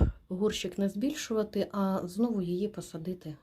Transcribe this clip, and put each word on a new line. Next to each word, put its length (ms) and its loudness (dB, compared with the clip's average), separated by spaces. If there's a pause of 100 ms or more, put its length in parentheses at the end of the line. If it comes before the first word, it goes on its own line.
(300)
горщик 480 0
не 120 4
збільшувати, 840 0
а 320 2
знову 380 0
її 260 0
посадити 760 -8